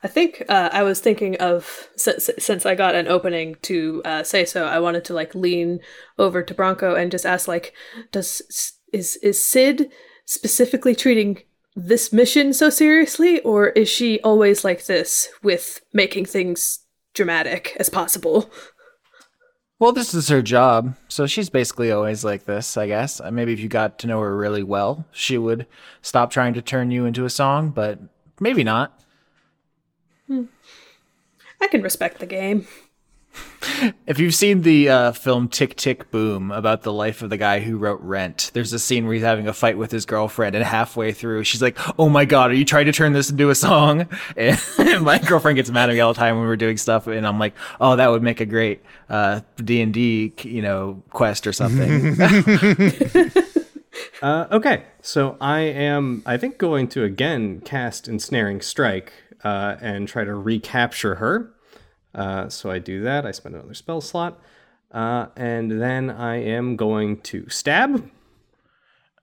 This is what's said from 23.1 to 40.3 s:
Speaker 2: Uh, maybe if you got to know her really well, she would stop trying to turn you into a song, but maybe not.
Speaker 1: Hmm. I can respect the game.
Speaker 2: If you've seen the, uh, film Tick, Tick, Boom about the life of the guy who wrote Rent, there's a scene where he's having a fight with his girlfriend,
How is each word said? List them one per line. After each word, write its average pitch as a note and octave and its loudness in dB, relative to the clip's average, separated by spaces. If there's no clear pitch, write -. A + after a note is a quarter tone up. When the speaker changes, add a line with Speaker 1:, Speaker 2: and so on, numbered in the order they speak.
Speaker 2:
Uh, E2+ -12
maybe A#2 -2
if G#2+ -4
you A2 -6
got G#2+ -2
to A2+ -8
know A2+ -2
her G2+ -2
really G#2 -2
well, G2+ -4
she - -4
would A2+ -2
stop A#2+ 0
trying B2 0
to A#2+ -6
turn B2 -4
you B2 -2
into A#2+ -4
a B2 -4
song, C#3+ 0
but G#2+ -4
maybe G#3+ 0
not. A#2 -2
Speaker 1:
Hmm. C4 -4
I G4 2
can D4 2
respect F#3 -4
the F#3 -10
game. F#3+ -2
Speaker 2:
If C#3+ -2
you've E3 4
seen G3+ 4
the, D3+ 6
uh, B2 4
film B2 0
Tick, - -2
Tick, - -4
Boom G#2 -2
about A2 0
the A2 -4
life G#2+ -4
of G#2+ -8
the G#2 -6
guy G2+ 2
who A2 -4
wrote G2+ -2
Rent, F#2 -6
there's A#2 -4
a A#2 -4
scene A#2 0
where A2 0
he's A2+ -2
having A2 0
a G#2+ -6
fight A2+ 0
with A2 -6
his A2+ -4
girlfriend, G#2+ -2